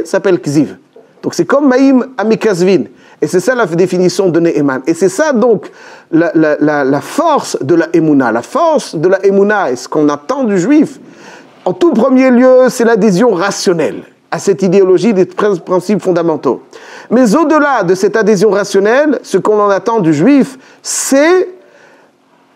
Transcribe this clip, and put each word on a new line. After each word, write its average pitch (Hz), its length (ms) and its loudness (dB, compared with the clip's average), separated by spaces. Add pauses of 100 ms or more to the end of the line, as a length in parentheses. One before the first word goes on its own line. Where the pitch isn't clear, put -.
ça - 80 -18
s'appelle 185 280 0
Kziv. 139 360 -2 (460)
Donc - 120 -8
c'est 170 100 0
comme 285 220 0
Maïm 262 400 2 (100)
Amikazvin. 196 680 0 (360)
Et 147 60 -2
c'est 175 140 -2
ça 247 160 -2
la 233 100 0
définition 180 600 0
de 160 100 0
Ne'eman. 143 480 -2
Et 165 80 0
c'est 190 140 0
ça 302 240 -2
donc 233 360 0 (440)
la, 160 220 0
la, 156 260 2
la, 147 240 0
la 139 160 -2
force 285 600 -2
de 139 140 0
la 165 180 0
Emouna. 147 380 2
La 117 120 -2
force 311 520 -2
de 165 140 -2
la 190 180 0
Emouna, 196 460 0
et 127 40 -6
ce - 120 -14
qu'on 151 200 0
attend 254 360 -4
du 202 160 0
juif, 247 400 0 (640)
en 185 80 -2
tout 330 200 0
premier 262 380 2
lieu, 254 380 4
c'est - 160 -2
l'adhésion 220 480 2
rationnelle 170 720 -4 (260)
à 160 80 -6
cette 180 240 -2
idéologie 185 500 2
des 185 120 0
prin-, 202 320 -2
principes 175 440 -2
fondamentaux. 165 600 -2 (480)
Mais 226 240 2
au-delà 294 480 2
de 180 140 0
cette 185 180 -2
adhésion 214 360 2
rationnelle, 214 720 0
ce - 120 -2
qu'on 208 240 0
en 208 80 2
attend 196 300 -2
du 165 160 0
juif, 240 440 2 (240)
c'est 330 640 0 (1080)